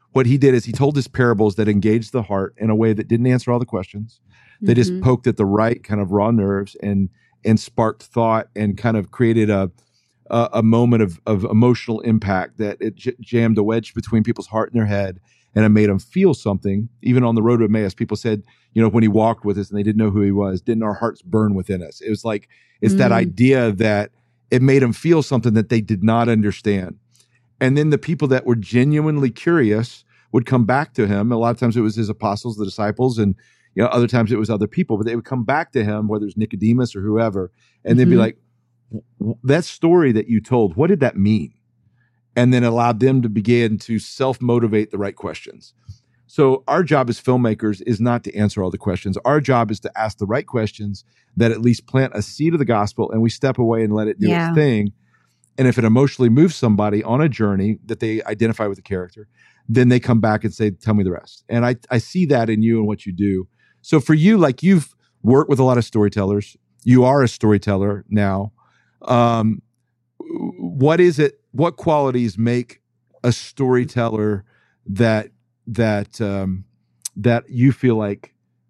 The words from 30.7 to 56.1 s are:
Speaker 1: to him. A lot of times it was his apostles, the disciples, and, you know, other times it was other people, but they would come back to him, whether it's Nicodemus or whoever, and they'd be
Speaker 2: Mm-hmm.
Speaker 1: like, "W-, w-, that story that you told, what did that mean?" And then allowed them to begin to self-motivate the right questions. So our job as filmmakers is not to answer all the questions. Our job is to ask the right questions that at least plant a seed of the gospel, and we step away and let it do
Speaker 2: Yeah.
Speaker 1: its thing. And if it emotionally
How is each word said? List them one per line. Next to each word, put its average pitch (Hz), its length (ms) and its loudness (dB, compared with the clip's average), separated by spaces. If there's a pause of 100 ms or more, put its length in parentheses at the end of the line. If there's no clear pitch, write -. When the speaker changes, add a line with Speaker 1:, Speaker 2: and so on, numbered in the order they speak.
Speaker 1:
to 110 120 0
him. 101 240 -2
A 117 80 0
lot 117 120 0
of 117 80 -6
times 117 180 -2
it 123 60 0
was 107 120 -2
his 107 160 -4
apostles, 107 460 -6
the 104 100 -6
disciples, 107 520 -2
and, 101 160 0 (400)
you 98 80 -2
know, 120 60 0
other 123 200 2
times 113 240 0
it 113 60 0
was 110 120 -2
other 104 160 -2
people, 113 320 -4
but 107 80 -4
they 117 100 -4
would 113 80 -8
come 123 200 -6
back 147 280 -2
to 117 120 0
him, 104 240 -4
whether 104 180 -4
it's 98 100 -10
Nicodemus 113 580 -2
or 98 60 -10
whoever, 104 500 -2 (340)
and 120 140 2
they'd 127 60 6
be - 60 4
Speaker 2:
Mm-hmm. 180 100 6
Speaker 1:
like, 113 180 -2 (520)
"W-, 107 140 -14 (140)
w-, 110 260 -6
that 151 200 2
story 165 480 2
that 107 160 -2
you 110 140 0
told, 107 340 0
what 156 120 0
did 190 120 2
that 127 160 0
mean?" 101 360 0 (840)
And 123 180 4
then 123 120 2
allowed 117 360 0
them 131 220 2
to 117 80 -2
begin 110 480 0
to 110 200 -6
self-motivate 117 920 -2
the 98 80 -8
right 101 180 -6
questions. - 560 -14 (540)
So 135 420 0
our 160 140 0
job 139 260 0
as 117 120 -6
filmmakers 110 640 -2
is 110 140 -4
not 120 240 -2
to - 100 -14
answer 104 280 -2
all 92 80 -4
the - 80 -10
questions. 95 460 -6
Our 147 160 2
job 120 300 0
is 107 100 -6
to - 180 -14
ask 110 200 -6
the 101 80 -6
right 120 200 -4
questions 104 580 -6 (320)
that 113 160 2
at 110 100 -4
least 120 240 0
plant 131 280 -2
a 104 80 -6
seed 160 300 -4
of 165 60 -2
the 139 80 0
gospel, 104 440 -2
and 110 120 -2
we 113 80 2
step - 280 -4
away 113 260 0
and 104 100 -2
let 107 140 -2
it - 120 -6
do 104 80 0
Speaker 2:
Yeah. 170 200 0
Speaker 1:
its 165 60 -4
thing. 117 380 0 (640)
And 127 100 4
if 120 100 2
it 117 60 0
emotionally 127 440 2